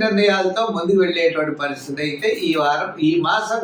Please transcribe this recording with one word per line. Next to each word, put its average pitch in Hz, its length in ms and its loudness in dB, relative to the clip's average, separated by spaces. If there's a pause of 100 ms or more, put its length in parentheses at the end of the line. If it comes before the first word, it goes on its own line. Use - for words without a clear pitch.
నిర్ణయాలతో 202 600 2 (140)
ముందుకు 185 280 2
వెళ్ళేటువంటి 165 480 0 (120)
పరిస్థితి 139 420 -8
అయితే 151 220 -4 (200)
ఈ 160 40 2 (100)
వారం, 147 280 0 (180)
ఈ - 20 4 (160)
మాసం 214 380 0